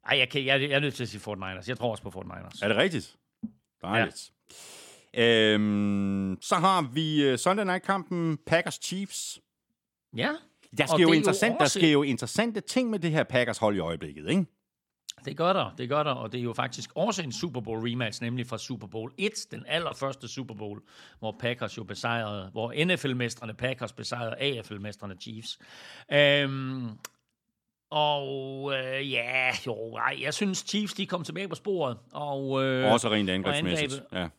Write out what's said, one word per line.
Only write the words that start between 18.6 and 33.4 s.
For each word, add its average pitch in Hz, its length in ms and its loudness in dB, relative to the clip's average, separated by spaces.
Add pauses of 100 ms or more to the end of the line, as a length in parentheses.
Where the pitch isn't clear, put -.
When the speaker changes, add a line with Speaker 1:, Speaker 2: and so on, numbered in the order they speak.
Speaker 1:
Bowl 110 300 -8
et, 214 340 -4
den - 160 -12
allerførste 135 600 -4
Super 117 280 -10
Bowl, 101 260 -10 (380)
hvor 110 200 -6
Packers 120 380 -4
jo 110 60 -10
besejrede, 104 680 -4
hvor 120 340 0
N 180 120 2
F - 80 -6
L-mestrene 120 480 -4
Packers 123 400 -4
besejrede 117 460 -6
A 131 220 -2
F - 100 -14
L-mestrene 101 500 -10
Chiefs. 113 380 -12 (520)
Øhm, 135 800 4 (1000)
og, 139 840 -2
øh, 131 380 -2
ja, 127 380 0 (180)
jo, 113 280 -6
ej, 127 260 0
jeg 143 120 -2
synes, 190 240 0 (100)
Chiefs, 202 260 -2
de 196 120 -4
kom 175 180 -4
tilbage 180 240 -6
på 165 80 -6
sporet, 156 420 -2 (140)
og, 139 520 0
øh, 131 300 4
Speaker 2:
Også 117 160 4
rent 104 200 4
Speaker 1:
og 92 60 2
Speaker 2:
angrebsmæssigt, 143 580 0